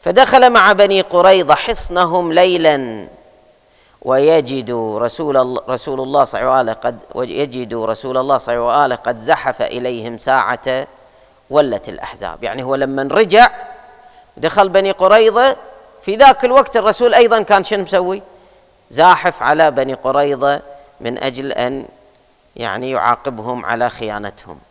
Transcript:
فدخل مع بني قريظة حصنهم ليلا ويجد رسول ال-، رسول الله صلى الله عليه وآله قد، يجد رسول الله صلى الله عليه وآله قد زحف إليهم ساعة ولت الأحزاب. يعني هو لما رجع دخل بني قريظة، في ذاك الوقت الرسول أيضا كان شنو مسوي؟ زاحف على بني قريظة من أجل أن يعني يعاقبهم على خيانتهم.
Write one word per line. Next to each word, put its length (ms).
فدخل 480
مع 220
بني 280
قريظة 540
حصنهم 760
ليلا 760
ويجد 680
رسول 360
ال-، 320
رسول 320
الله 240
صلى 160
الله 120
عليه 80
وآله 120
قد، 260
يجد 600
رسول 420
الله 220
صلى 160
الله 180
عليه 120
وآله 120
قد 220
زحف 440
إليهم 560
ساعة 680
ولت 380
الأحزاب. 560
يعني 180
هو 120
لما 280
رجع 480
دخل 320
بني 220
قريظة، 680
في 140
ذاك 280
الوقت 320
الرسول 380
أيضا 280
كان 220
شنو 180
مسوي؟ 400
زاحف 520
على 280
بني 240
قريظة 680
من 180
أجل 340
أن 320
يعني 340
يعاقبهم 760
على 240
خيانتهم. 680